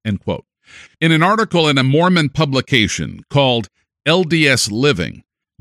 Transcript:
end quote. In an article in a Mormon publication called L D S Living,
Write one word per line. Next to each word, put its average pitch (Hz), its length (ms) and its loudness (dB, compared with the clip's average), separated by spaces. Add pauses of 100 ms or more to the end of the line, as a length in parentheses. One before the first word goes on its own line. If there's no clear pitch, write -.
end 101 160 -6
quote. - 240 -8 (560)
In 165 140 0
an 160 100 2
article 180 460 0
in 139 80 2
a 131 60 2
Mormon 160 440 2
publication 123 1040 -2
called 123 400 0 (360)
L 170 200 2
D 156 200 2
S 123 240 0
Living, 104 540 -2 (380)